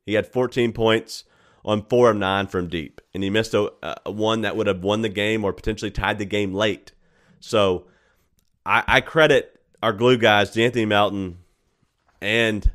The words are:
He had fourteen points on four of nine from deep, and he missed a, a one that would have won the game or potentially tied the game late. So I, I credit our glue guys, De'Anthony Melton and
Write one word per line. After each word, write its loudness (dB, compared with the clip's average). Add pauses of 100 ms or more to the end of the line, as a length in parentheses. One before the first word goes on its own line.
He -4
had 0
fourteen -2
points -2 (400)
on -2
four 4
of -2
nine -2
from -6
deep, -10 (120)
and -6
he -4
missed -2
a, 0 (320)
a -8
one -2
that -6
would -2
have -2
won 0
the -4
game -2
or -2
potentially -8
tied -4
the -4
game -4
late. -4 (480)
So 0 (800)
I, 2
I 4
credit 2 (220)
our 0
glue 4
guys, 4
De'Anthony 0
Melton 0 (800)
and 0